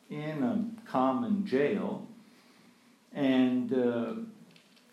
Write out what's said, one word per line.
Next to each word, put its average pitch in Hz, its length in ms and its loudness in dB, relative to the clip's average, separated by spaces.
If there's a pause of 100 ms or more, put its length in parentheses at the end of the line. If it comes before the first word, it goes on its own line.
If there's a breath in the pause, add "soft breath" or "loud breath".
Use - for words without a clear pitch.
(100)
in 151 320 -6
a 117 220 0 (260)
common 123 560 0
jail, 117 600 0 (1080 soft breath)
and, 127 580 2
uh, 117 420 0 (800)